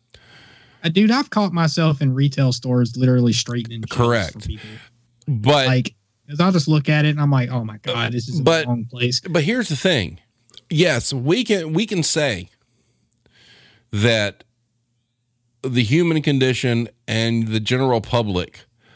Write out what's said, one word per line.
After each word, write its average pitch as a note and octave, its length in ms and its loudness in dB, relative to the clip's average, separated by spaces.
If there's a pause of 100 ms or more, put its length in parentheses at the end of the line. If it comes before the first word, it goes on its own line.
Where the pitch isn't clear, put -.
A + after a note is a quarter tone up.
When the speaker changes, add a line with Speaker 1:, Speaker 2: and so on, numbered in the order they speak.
(840)
Speaker 1:
Uh, E3 60 -2
dude, G#3 220 4
I've C4+ 200 0
caught G3+ 220 0
myself D#3+ 480 0
in C3+ 120 2
retail C3+ 400 2
stores B2 420 0
literally B2+ 380 4
straightening A#2 480 -6
shirts - 120 -8
Speaker 2:
Correct. A#2 400 2
Speaker 1:
for - 60 -16
people. G#2+ 300 -12 (580)
Speaker 2:
But C3 400 2
Speaker 1:
Like, B2+ 280 0 (340)
'cause D3 120 -6
I'll F#3 100 2
just E3+ 160 0
look D#3 220 2
at D3+ 160 2
it D3+ 60 2
and D3 100 -2
I'm C#3+ 100 2
like, B2+ 180 0
"Oh B2+ 140 -4
my G#2+ 140 -10
God, A#2 340 -4
this A#2+ 160 -6
is C#3 140 -4
Speaker 2:
But D#3+ 220 2
Speaker 1:
the C3+ 40 -8
wrong A#2+ 180 -2
place." B2 360 -4
Speaker 2:
But E3+ 240 -2
here's A3 240 -2
the D3 80 -2
thing. A2 420 0 (500)
Yes, D3+ 440 0
we D#3 320 0
can, F3 260 -2
we F3+ 140 0
can F#3 180 -2
say A#2 460 -2 (1400)
that G#2 520 0 (1160)
the B2+ 220 -2
human D#3 380 2
condition C3 680 0 (180)
and A2+ 400 0
the A2 140 -2
general B2+ 400 0
public G2+ 640 -2 (300)